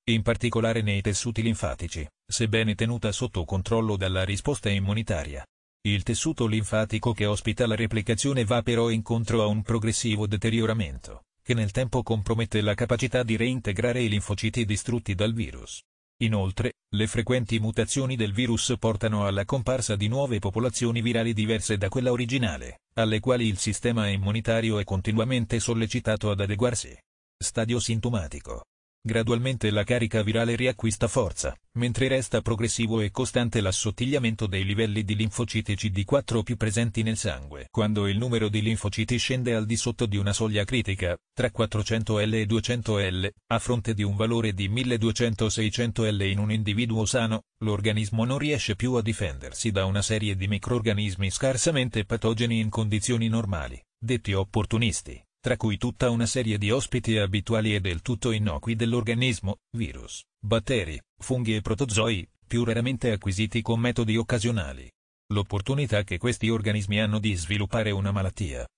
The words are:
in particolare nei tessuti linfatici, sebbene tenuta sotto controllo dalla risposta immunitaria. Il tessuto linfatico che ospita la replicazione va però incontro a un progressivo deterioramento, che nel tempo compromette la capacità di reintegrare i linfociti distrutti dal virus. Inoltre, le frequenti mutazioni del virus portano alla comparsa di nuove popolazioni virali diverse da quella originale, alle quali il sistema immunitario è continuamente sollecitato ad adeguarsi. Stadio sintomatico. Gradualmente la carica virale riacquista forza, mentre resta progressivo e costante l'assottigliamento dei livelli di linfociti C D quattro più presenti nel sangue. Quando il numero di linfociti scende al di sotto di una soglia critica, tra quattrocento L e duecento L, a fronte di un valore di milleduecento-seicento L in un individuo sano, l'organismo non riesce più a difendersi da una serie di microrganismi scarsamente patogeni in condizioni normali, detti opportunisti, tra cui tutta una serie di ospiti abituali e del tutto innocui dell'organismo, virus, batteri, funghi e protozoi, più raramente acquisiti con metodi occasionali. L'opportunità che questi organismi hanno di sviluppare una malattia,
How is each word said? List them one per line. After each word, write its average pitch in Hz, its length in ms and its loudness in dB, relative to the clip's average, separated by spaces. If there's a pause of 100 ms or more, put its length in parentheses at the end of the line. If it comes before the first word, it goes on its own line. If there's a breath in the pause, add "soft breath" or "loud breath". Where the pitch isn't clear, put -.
in 113 180 4
particolare 113 580 2
nei 101 220 2
tessuti 110 400 0
linfatici, 85 640 -2 (180)
sebbene 110 480 2
tenuta 117 380 0
sotto 101 320 -2
controllo 107 520 0
dalla 92 280 0
risposta 101 460 -2
immunitaria. 98 720 -2 (380)
Il 101 220 2
tessuto 123 420 0
linfatico 110 680 0
che 104 140 0
ospita 107 400 0
la 110 100 2
replicazione 113 680 0
va 117 160 2
però 117 260 2
incontro 113 540 0
a 107 40 4
un 107 140 2
progressivo 107 680 0
deterioramento, 107 960 -2 (180)
che 127 100 -2
nel 107 180 0
tempo 127 320 0
compromette 110 600 0
la 104 100 2
capacità 120 500 0
di 113 140 0
reintegrare 120 640 0
i 113 60 2
linfociti 104 560 -2
distrutti 107 500 -2
dal 107 200 0
virus. 65 480 -8 (400)
Inoltre, 104 520 0 (200)
le 107 140 2
frequenti 117 500 0
mutazioni 117 560 0
del 110 180 -2
virus 117 460 0
portano 107 480 2
alla 98 180 0
comparsa 127 520 0
di 104 100 0
nuove 127 320 0
popolazioni 117 640 0
virali 117 320 2
diverse 107 420 0
da 98 120 0
quella 127 240 0
originale, 117 680 -2 (120)
alle 110 240 2
quali 120 300 2
il 101 100 0
sistema 110 480 0
immunitario 104 720 0
è 101 60 0
continuamente 113 720 0
sollecitato 110 720 0
ad 98 80 0
adeguarsi. 104 580 0 (400)
Stadio 117 440 0
sintomatico. 95 840 -4 (440)
Gradualmente 113 640 2
la 104 140 2
carica 117 380 2
virale 113 340 2
riacquista 117 520 0
forza, - 460 -2 (180)
mentre 120 360 0
resta 127 320 2
progressivo 113 600 0
e 101 80 0
costante 120 500 0
l'assottigliamento 113 840 0
dei 95 180 -2
livelli 104 400 0
di 104 100 0
linfociti 110 600 -2
C 104 160 -2
D 98 140 0
quattro 117 380 2
più 120 140 -2
presenti 110 460 0
nel 110 160 0
sangue. 71 520 -6
Quando 107 380 2
il 101 80 2
numero 113 320 0
di 107 140 0
linfociti 110 560 0
scende 123 360 0
al 107 120 0
di 113 100 0
sotto 120 300 -2
di 101 100 0
una 101 160 0
soglia 104 320 0
critica, 98 540 0 (160)
tra 107 160 0
quattrocento 110 680 0
L 110 140 2
e 110 140 2
duecento 110 520 0
L, 92 320 0 (180)
a 117 100 2
fronte 117 340 0
di 104 100 0
un 101 140 0
valore 113 380 2
di 95 140 -2
milleduecento-seicento 113 1400 0
L 101 120 0
in 98 160 2
un 104 120 2
individuo 110 540 0
sano, 110 380 0 (160)
l'organismo 107 640 0
non 131 140 0
riesce 147 360 0
più 123 200 0
a - 80 4
difendersi 85 680 -2
da 95 140 2
una 98 160 2
serie 107 340 0
di 95 140 -2
microrganismi 104 800 0
scarsamente 131 800 0
patogeni 113 520 0
in 107 120 0
condizioni 110 580 0
normali, 95 500 -2 (200)
detti 113 340 -2
opportunisti, 98 920 -2 (220)
tra 123 140 0
cui 107 180 0
tutta 120 320 0
una 117 160 2
serie 110 320 0
di 101 140 0
ospiti 117 480 0
abituali 104 560 0
e 101 60 0
del 87 200 -2
tutto 120 300 -2
innocui 107 460 0
dell'organismo, 117 840 0 (180)
virus, 73 460 -8 (200)
batteri, 107 560 0 (220)
funghi 120 340 0
e 107 60 0
protozoi, 110 640 0 (200)
più 117 180 2
raramente 117 480 0
acquisiti 104 480 0
con 113 180 0
metodi 117 380 2
occasionali. 101 760 -2 (440)
L'opportunità 104 680 0
che 101 140 -4
questi 113 320 0
organismi 104 500 0
hanno 107 200 2
di 104 160 0
sviluppare 104 560 -2
una 98 200 0
malattia, 92 560 -2 (120)